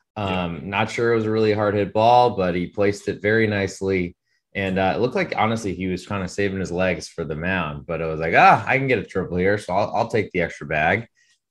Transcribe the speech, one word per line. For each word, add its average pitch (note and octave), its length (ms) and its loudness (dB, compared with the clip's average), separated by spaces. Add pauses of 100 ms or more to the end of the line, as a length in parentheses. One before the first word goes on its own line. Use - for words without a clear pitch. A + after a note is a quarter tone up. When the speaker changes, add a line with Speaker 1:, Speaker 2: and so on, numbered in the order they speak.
(180)
Speaker 1:
Yeah. F#2 280 -2
Speaker 2:
Um, E2+ 260 -8
not G#2+ 180 0
sure A#2 240 0
it - 20 2
was A2 100 0
a G#2+ 40 -2
really A2 240 2
hard G#2 220 2
hit G2+ 180 0
ball, A#2+ 380 6
but F#2 240 0
he F2+ 100 -2
placed G2+ 420 -2
it F2+ 140 -4
very A2 240 2
nicely. F#2+ 720 -2 (400)
And, F#2+ 240 -2
uh, F#2+ 160 2
it D#2+ 40 -4
looked A#2+ 140 0
like, F#3 240 -2
honestly, G#2+ 380 0
he F#2 100 -6
was F#2 220 -4
kind G2+ 160 -4
of F2+ 80 -6
saving G2 280 -2
his E2+ 120 -6
legs F2+ 360 -2
for - 160 -8
the D#2 120 -6
mound, D#2+ 500 -4
but E2 160 -4
it E2 40 -4
was D#2+ 140 -4
like, E2 160 -2
"Ah, D3+ 300 6
I B2+ 140 0
can C3+ 80 -4
get B2 100 2
a F#2 60 -4
triple F2 340 -6
here, G2 220 2
so - 120 -8
I'll, G2+ 240 0
I'll A#2 120 0
take G#2+ 240 -2
the F2 100 0
extra D#2 240 -6
bag." D#2+ 420 0 (440)